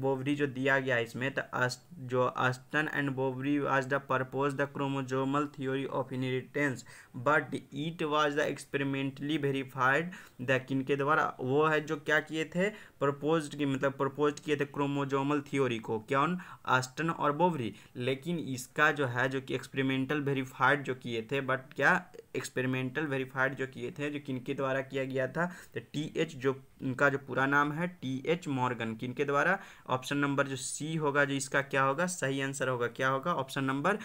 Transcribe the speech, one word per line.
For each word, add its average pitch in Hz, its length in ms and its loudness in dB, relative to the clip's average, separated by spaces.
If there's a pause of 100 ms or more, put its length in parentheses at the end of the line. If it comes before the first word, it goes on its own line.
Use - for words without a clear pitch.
Boveri 135 300 2
जो 143 120 0
दिया 135 320 2
गया 131 180 0
है 117 80 2
इसमें, 127 300 -4
तो 135 80 -2 (120)
अस-, 127 440 -2
जो 123 440 2
Ashton 139 460 0
and 143 200 0
Boveri 135 520 0
was 135 240 2
the 139 160 0 (120)
purpose 131 480 0
the 143 160 2
chromosomal 135 720 0 (140)
theory 135 340 -2
of 135 180 0
inheritance 127 720 -2 (340)
but 143 380 2 (220)
it 165 240 -4
was 151 280 2
the 147 160 2
experimentally 139 920 -2
verified 135 640 2 (420)
the, 131 200 2
किनके 135 300 0
द्वारा? 143 440 2
वो 139 260 4
है 156 140 4
जो 156 160 -4
क्या 151 240 2
किए 156 240 -4
थे? 175 260 0
प्रपोज्ड 147 880 -2
की, 147 80 0
मतलब 135 260 2
प्रपोज 147 480 0
किए 147 160 0
थे 143 80 0
क्रोमोसोमल 139 760 0
थ्योरी 135 380 0
को। 110 200 -4
कौन? 139 400 2 (340)
Ashton 127 380 2
और 147 220 2
बोवरी। 147 420 2 (220)
लेकिन 135 420 -2
इसका 139 540 0
जो 143 140 2
है, 123 220 0
जो 135 120 -2
कि 131 140 -6
एक्सपेरिमेंटल 135 640 0
वेरीफाइड 135 640 2
जो 135 120 -2
किए 117 280 -4
थे, 135 240 -2
but 131 120 0 (180)
क्या? 175 300 4 (300)
एक्सपेरिमेंटल 131 720 -2
वेरीफाइड 135 480 -2
जो 131 120 -4
किए 123 240 -8
थे, 147 200 -6
जो 147 100 -6
किनके 135 340 -6
द्वारा 135 260 0
किया 135 240 -4
गया 131 240 -2
था? 160 180 -2 (280)
तो 120 60 -4
टीएच, 156 560 -4
जो 131 260 0 (200)
उनका 131 260 2
जो 135 100 2
पूरा 131 280 0
नाम 147 260 2
है 165 140 -2
टीएच 147 640 -4
मॉर्गन, 123 460 0
किनके 127 300 -4
द्वारा? 147 340 2 (280)
ऑप्शन 127 300 -2
नंबर 143 300 2
जो 135 100 -6
सी 151 400 -4
होगा, 147 280 4
जो 139 100 0
इसका 139 260 0
क्या 139 220 2
होगा? 139 240 2
सही 139 340 -2
आंसर 135 280 0
होगा। 120 180 0
क्या 131 220 0
होगा? 135 260 2
ऑप्शन 135 300 -2
नंबर 143 400 2